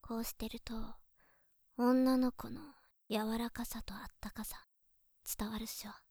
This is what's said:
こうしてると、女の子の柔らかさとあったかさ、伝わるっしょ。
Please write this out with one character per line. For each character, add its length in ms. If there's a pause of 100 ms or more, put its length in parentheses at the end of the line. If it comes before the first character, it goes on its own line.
こ 180
う 60
し 100
て 140
る 120
と、 360 (800)
女 380
の 160
子 160
の 140 (480)
柔 260
ら 140
か 160
さ 160
と 100
あ 120
っ 20 (140)
た 100
か 140
さ、 220 (720)
伝 120
わ 80
る 60
っ 20
し 200
ょ。 40 (200)